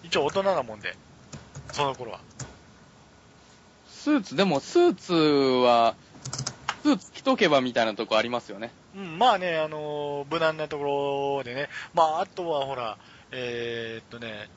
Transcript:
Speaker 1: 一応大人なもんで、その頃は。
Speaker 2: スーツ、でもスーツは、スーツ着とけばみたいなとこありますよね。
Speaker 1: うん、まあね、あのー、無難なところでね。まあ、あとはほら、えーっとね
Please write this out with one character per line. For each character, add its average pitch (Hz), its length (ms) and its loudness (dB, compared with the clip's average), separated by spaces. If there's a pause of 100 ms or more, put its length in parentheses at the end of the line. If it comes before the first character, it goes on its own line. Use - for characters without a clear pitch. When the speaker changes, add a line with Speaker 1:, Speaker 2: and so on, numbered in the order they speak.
Speaker 1:
一 170 140 -6
応 147 80 2
大 147 40 2
人 196 140 0
な 185 200 2
も 110 120 -10
ん 104 40 -18
で、 92 160 -8 (760)
そ 143 100 -2
の 135 120 0
頃 113 180 -12
は。 - 80 -14 (1700)
Speaker 2:
ス - 220 -4
ー 277 120 4
ツ、 254 140 -10
で 196 80 4
も 151 140 2
ス - 200 0
ー 349 160 6
ツ - 180 -6
は、 127 840 4 (880)
ス 294 80 4
ー 233 60 4
ツ - 140 -14
着 - 120 -18
と 262 120 2
け 196 140 4
ば 143 120 6
み 127 120 -2
た 117 100 2
い - 20 4
な 110 100 -2
と 110 100 -4
こ 110 120 2
あ 107 40 6
り 117 80 -2
ま 120 100 -2
す - 100 -10
よ 98 100 -12
ね。 113 120 -10 (240)
Speaker 1:
う 190 60 -14
ん、 165 160 -10
ま 233 160 6
あ 196 40 2
ね、 180 200 -2
あ 156 100 0
の 147 580 -6
ー、 143 60 -8
無 165 80 0
難 160 160 2
な 156 120 -6
と 151 100 -8
こ 139 640 -2
ろ 131 40 -6
で 120 120 -10
ね。 139 120 -6 (260)
ま 170 100 4
あ、 160 180 2
あ 196 40 -2
と 180 240 -8
は 143 160 0
ほ 139 100 -6
ら、 113 220 -8 (340)
え 117 680 -8
ー - 0 -
っ - 80 -20
と 120 80 -16
ね 107 400 -14